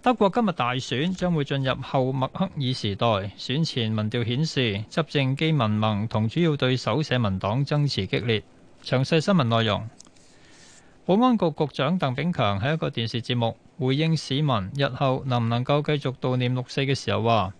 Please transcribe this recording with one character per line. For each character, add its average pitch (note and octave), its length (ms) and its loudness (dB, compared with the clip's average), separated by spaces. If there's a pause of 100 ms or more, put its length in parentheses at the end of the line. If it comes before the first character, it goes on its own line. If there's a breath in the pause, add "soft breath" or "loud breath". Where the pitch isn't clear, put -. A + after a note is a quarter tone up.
德 B3 120 4
國 G3+ 160 4
今 A3+ 160 0
日 F3+ 60 0
大 B2 200 0
選， C3 420 -2
將 F3+ 160 -2
會 D3+ 140 0
進 C#3 180 -4
入 C3 200 0
後 C3 280 0
默 C3 180 -2
克 - 280 -4
爾 B2+ 160 -2
時 G2+ 240 -2
代。 A#2+ 100 2 (300)
選 C#3 260 -2
前 A2+ 300 -2
民 G#2+ 180 0
調 A#2+ 140 -2
顯 B2 220 0
示， A2 440 -2
執 - 120 -2
政 C3+ 340 0
基 D#3+ 160 0
民 B2 160 2
盟 G#2+ 400 0
同 A2 180 0
主 D#3 140 -2
要 D#3+ 160 2
對 C3 180 2
手 B2 280 0
社 C3 160 0
民 G2 200 0
黨 A2 280 0
爭 D3 200 0
持 G2+ 200 -2
激 C#3 140 -2
烈。 G#2+ 220 0 (400)
詳 C3+ 220 0
細 D#3+ 160 2
新 G3+ 140 2
聞 D3 100 4
內 A2+ 220 2
容。 G#2+ 200 -2 (1160 loud breath)
保 F#3 120 2
安 B3 200 4
局 F3 140 2
局 D3 240 -2
長 D#3+ 240 0
鄧 C3 160 0
炳 D#3 180 -2
強 G2+ 260 0
喺 C3+ 140 0
一 D#3+ 60 0
個 D3+ 100 -4
電 A#2 220 -4
視 A#2 100 -4
節 B2 160 -2
目 A#2 180 0 (240)
回 C3+ 160 0
應 D#3+ 220 2
市 C3+ 240 -4
民 A2+ 340 0
日 C#3 120 0
後 C3 400 0
能 B2 180 0
唔 A2+ 60 0
能 A#2+ 120 0
夠 C#3+ 200 2
繼 D3 260 -2
續 C3 100 -4
悼 B2+ 200 -2
念 B2+ 160 0
六 B2+ 120 -4
四 - 140 -4
嘅 C3+ 140 0
時 - 180 -2
候 G2+ 100 0
話 G#2+ 380 2